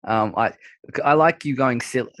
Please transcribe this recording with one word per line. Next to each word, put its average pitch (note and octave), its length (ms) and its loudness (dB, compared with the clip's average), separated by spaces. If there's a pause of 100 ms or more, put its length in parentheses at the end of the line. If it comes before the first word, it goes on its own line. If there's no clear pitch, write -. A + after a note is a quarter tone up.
Um, A2 340 -2
I, A2 160 -2 (500)
I C#3+ 100 4
like D#3+ 300 2
you C#3+ 120 -4
going B2 280 0
sil-, - 360 -4